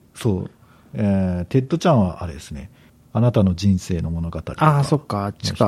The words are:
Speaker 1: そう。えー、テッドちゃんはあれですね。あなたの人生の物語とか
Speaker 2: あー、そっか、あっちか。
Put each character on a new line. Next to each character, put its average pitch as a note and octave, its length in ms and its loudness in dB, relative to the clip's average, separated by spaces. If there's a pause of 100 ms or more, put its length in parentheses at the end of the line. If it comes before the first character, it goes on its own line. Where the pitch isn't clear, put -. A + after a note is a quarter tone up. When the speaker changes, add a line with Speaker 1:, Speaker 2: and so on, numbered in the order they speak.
(140)
Speaker 1:
そ G2 260 0
う。 - 100 -10 (440)
え F#2+ 480 0
ー、 - 40 -8
テ C3 140 0
ッ C3 80 -2
ド E3 100 -2
ち - 80 -2
ゃ E3+ 60 6
ん A#2+ 80 6
は F2+ 240 0
あ - 20 -6
れ D#2 80 -10
で D2+ 60 -16
す - 120 -18
ね。 C#2 180 -14 (420)
あ A2 80 -2
な A#2+ 120 4
た A2 100 4
の F#2 120 4
人 F#2+ 240 2
生 F2 220 -4
の E2 100 -4
物 E2 200 -4
語 E2 120 -8
と - 120 -10
か D3+ 240 2
Speaker 2:
あ - 20 4
ー、 C#3 40 2
そ D3 120 2
っ C#3+ 100 -6
か、 G2+ 200 -4
あ - 20 -4
っ G2+ 100 -8
ち - 160 -6
か。 A2 140 2